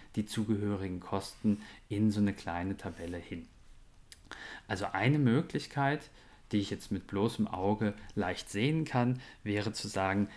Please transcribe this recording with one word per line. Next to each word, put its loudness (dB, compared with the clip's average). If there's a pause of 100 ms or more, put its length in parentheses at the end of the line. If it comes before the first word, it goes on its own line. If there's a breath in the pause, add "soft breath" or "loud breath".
(180 loud breath)
die 0
zugehörigen -2
Kosten 0 (260 loud breath)
in 4
so 0
eine 4
kleine -4
Tabelle -8
hin. -10 (1200 loud breath)
Also -2
eine 4
Möglichkeit, 2 (420 loud breath)
die 2
ich 2
jetzt -6
mit -2
bloßem 2
Auge 0 (220 loud breath)
leicht -2
sehen 2
kann, 2 (220 loud breath)
wäre 0
zu -6
sagen, 2